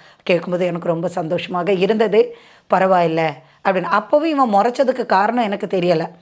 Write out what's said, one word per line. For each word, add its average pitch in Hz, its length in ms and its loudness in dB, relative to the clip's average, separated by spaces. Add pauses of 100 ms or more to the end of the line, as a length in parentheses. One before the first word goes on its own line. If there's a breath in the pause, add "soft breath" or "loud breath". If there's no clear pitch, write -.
(220 loud breath)
கேட்கும்போது 180 440 0
எனக்கு 170 220 -4
ரொம்ப 170 200 -2
சந்தோஷமாக 170 640 -4
இருந்தது. 208 640 0 (380 loud breath)
"பரவாயில்ல" 170 560 2 (340 soft breath)
அப்படின்னு. 190 340 0
அப்பவும் 294 260 0
இவன் 269 300 0
முறைச்சதுக்கு 240 520 0
காரணம் 220 380 2
எனக்கு 202 220 -4
தெரியல. 175 400 0 (160 soft breath)